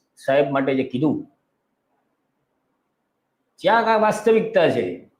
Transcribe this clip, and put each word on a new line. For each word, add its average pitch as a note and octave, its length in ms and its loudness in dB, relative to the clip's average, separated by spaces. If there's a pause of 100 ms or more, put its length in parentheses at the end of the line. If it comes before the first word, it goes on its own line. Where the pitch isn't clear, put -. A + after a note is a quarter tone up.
(160)
સાહેબ C#3 340 0
માટે C3+ 240 -2
જે C3 80 -2
કીધું, C3 500 -4 (2250)
જે E3+ 100 -4
આ A3 280 2
વાસ્તવિકતા G#3+ 720 2
છે, F#2+ 520 -6